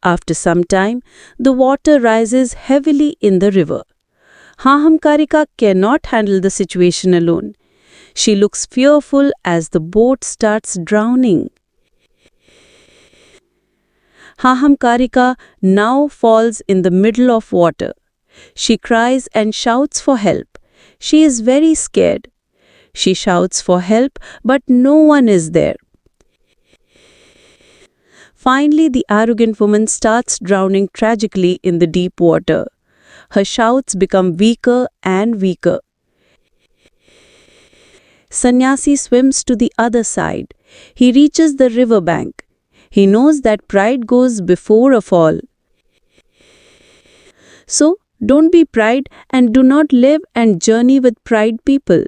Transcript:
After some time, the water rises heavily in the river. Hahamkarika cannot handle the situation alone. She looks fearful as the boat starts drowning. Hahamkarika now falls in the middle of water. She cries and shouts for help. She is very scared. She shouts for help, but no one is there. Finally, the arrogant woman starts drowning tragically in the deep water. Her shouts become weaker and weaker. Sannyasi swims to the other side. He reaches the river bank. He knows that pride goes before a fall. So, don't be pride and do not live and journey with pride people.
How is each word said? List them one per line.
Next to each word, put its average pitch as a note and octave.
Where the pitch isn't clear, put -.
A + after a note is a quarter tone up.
After F3
some F3
time, G3+
the C4
water C4+
rises A#3
heavily C#4+
in F#3+
the G3
river. F3+
Hahamkarika D4+
cannot G#3
handle G3+
the F#3+
situation F3+
alone. E3+
She -
looks G3+
fearful C#4
as E3+
the E3+
boat A3
starts G#3+
drowning. G#3+
Hahamkarika B3+
now G#3+
falls A3+
in F#3+
the F3+
middle G#3+
of A3+
water. E3+
She -
cries A#3+
and G#3+
shouts B3+
for C4+
help. -
She D#4
is B3+
very D4
scared. -
She -
shouts F3+
for F3+
help, A3
but C4
no B3+
one D4
is E3
there. D#3
Finally, D4
the B3+
arrogant A3+
woman G#3
starts -
drowning F#3+
tragically G#3
in F3
the E3+
deep F3+
water. E3
Her G3+
shouts A#3
become F#3
weaker A#3+
and G3
weaker. F3
Sannyasi C4
swims C4+
to B3
the A#3
other A#3
side. -
He B3
reaches D4
the C4
river A3+
bank. E3
He G3
knows C4
that G#3+
pride A3
goes B3
before G#3+
a A3
fall. E3
So, E4+
don't D4+
be E4+
pride A#3
and B3
do C4
not C#4+
live C4+
and A3
journey B3
with B3
pride A3+
people. C4+